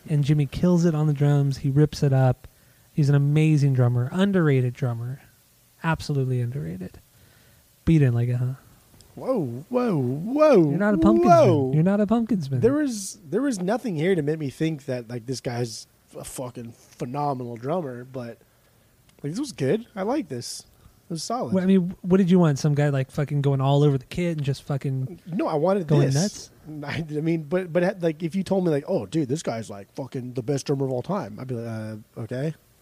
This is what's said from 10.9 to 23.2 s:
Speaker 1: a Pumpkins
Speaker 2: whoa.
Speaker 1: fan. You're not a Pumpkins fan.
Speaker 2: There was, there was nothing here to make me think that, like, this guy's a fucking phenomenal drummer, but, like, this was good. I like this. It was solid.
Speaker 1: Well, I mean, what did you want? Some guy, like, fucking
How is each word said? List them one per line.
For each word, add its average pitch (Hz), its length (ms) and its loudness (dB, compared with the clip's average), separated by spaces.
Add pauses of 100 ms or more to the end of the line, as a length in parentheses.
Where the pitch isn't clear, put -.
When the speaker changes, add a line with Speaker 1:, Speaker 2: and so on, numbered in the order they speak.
Speaker 1:
a - 40 2
Pumpkins 339 320 6
Speaker 2:
whoa. 175 360 6
Speaker 1:
fan. 131 80 -4
You're 151 80 4
not 196 180 2
a 208 60 2
Pumpkins 220 420 0
fan. 131 120 -2
Speaker 2:
There 233 120 6
was, 262 460 -4 (100)
there 180 140 -2
was 262 180 -2
nothing 208 360 -2
here 170 180 2
to 165 80 0
make 151 160 -2
me 151 100 -6
think 160 380 -4
that, 123 240 -6
like, 120 160 -10
this 127 140 -6
guy's 117 460 -6 (320)
a - 60 -14
fucking 120 480 -12
phenomenal 127 840 -6
drummer, 127 480 -6
but, 127 340 -12 (840)
like, 143 100 -6
this 190 60 -8
was 277 140 -6
good. 165 420 -2
I 190 80 -8
like 233 260 -4
this. - 360 -12 (460)
It - 20 -10
was 160 120 -8
solid. 233 280 -6
Speaker 1:
Well, 185 100 2
I 180 40 0
mean, 190 340 2
what 180 160 2
did 190 140 4
you 185 80 6
want? 156 200 4
Some 151 160 0
guy, 147 140 0
like, 135 220 -2
fucking 143 320 -4